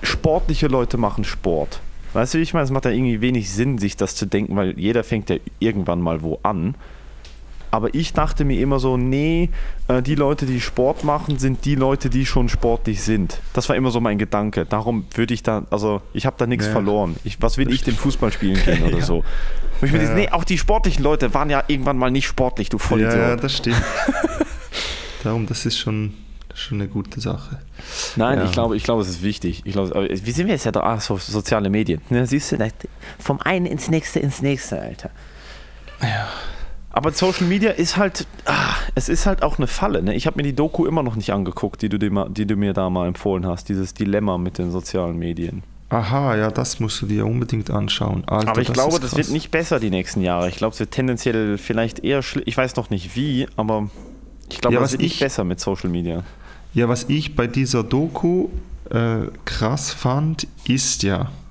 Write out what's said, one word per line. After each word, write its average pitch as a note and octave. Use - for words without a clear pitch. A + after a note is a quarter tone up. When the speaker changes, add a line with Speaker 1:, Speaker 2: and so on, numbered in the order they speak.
Speaker 1:
sportliche D#3+
Leute B2+
machen G#2
Sport. -
Weißt A#2+
du, -
wie D#3+
ich D#3+
meine? E3
Es C3+
macht C3+
ja B2+
irgendwie A#2+
wenig A2+
Sinn, A#2
sich G2
das -
zu G2+
denken, G2
weil F#2+
jeder A2
fängt G#2+
ja E2+
irgendwann G2
mal E2
wo D#2+
an. G2
Aber A2
ich D#3
dachte D#3
mir C3
immer C#3
so, B2+
nee, D3
äh, B2+
die C3+
Leute, C#3+
die B2+
Sport B2+
machen, D3
sind C3
die C#3+
Leute, C3+
die B2+
schon B2
sportlich A2+
sind. G#2
Das -
war C#3
immer B2+
so A#2
mein A2
Gedanke. G#2
Darum G#2+
würde A2+
ich A2
da, G#2+
also G#2
ich A2
habe C3
da B2
nichts A2+
Speaker 2:
Ja. G#2+
Speaker 1:
verloren. G2+
Ich, -
was A#2
will C3+
Speaker 2:
Das B2+
Speaker 1:
ich C3
denn A#2+
Speaker 2:
stimmt. -
Speaker 1:
Fußball C3
spielen F#2+
gehen F2
oder -
Speaker 2:
<laughs> -
Ja. -
Speaker 1:
so? E2
Und C3+
ich C#3
mir D#3+
Speaker 2:
Ja. D#3
Speaker 1:
denke, D3
nee, G3+
auch E3+
die F#3
sportlichen G#3
Leute C#3+
waren D3
ja C#3
irgendwann C#3
mal B2+
nicht C3+
sportlich, -
du A2+
Vollidiot. A2+
Speaker 2:
Ja, A#2
ja, B2
das C3+
stimmt. A#2
Speaker 1:
<laughs> -
Speaker 2:
Darum, A2+
das A2
ist A#2
schon, G#2+
schon -
eine G2+
gute G2+
Sache. -
Speaker 1:
Nein, B2
Speaker 2:
Ja. F#2
Speaker 1:
ich F#2
glaube, A#2
ich A2
glaube, A#2
es F#2
ist E2+
wichtig. F2+
Ich G2
glaube, F#2+
aber G2
wie G2+
sind D#3
wir A3+
jetzt C#3
ja A2+
da? G2+
Ah, A2
so, G2+
soziale G2+
Medien. G2
Ne, B2
siehst C3+
du, -
da, A2
vom -
einen F3+
ins -
nächste, D#3+
ins C#3
nächste, C3
Alter. -
Speaker 2:
Ja. G#2
Speaker 1:
Aber D3
Social F#3
Media G3
ist E3+
halt, F#3
ah, -
es B2
ist -
halt F#3+
auch D3
eine C3+
Falle, G3
ne? F#2+
Ich -
hab -
mir D3
die C#3+
Doku D#3
immer D#3+
noch A2+
nicht G#2
angeguckt, G2
die G#2+
du G2+
dir G#2
mal, G2
die G#2
du G#2+
mir G2+
da F#2+
mal F2+
empfohlen F#2
hast, F2+
dieses F#2+
Dilemma G2+
mit F2+
den F2
sozialen F2
Medien. E2+
Speaker 2:
Aha, A#2+
ja, A2
das -
musst A2
du -
dir G#2
unbedingt A2+
anschauen. G#2
Alter, G#2+
Speaker 1:
Aber A2+
ich B2
Speaker 2:
das B2
Speaker 1:
glaube, C#3+
Speaker 2:
ist D3+
Speaker 1:
das B2
Speaker 2:
krass. C3
Speaker 1:
wird D3+
nicht D3+
besser D#3+
die A2
nächsten F#2
Jahre. F2
Ich F2
glaube, A2
es -
wird G#2+
tendenziell A2+
vielleicht A2+
eher C3+
schli-, -
ich A#2
weiß C3
noch A#2+
nicht F2+
wie, C3+
aber G#2+
ich -
glaube, A#2+
Speaker 2:
Ja, B2
Speaker 1:
es B2+
Speaker 2:
was C3+
Speaker 1:
wird C3
nicht E3
Speaker 2:
ich -
Speaker 1:
besser C3
mit F2+
Social F#2+
Media. F2
Speaker 2:
Ja, A#2+
was A#2+
ich D3+
bei A#2+
dieser B2
Doku, E3
äh, A#2
krass -
fand, D3+
ist -
ja F#2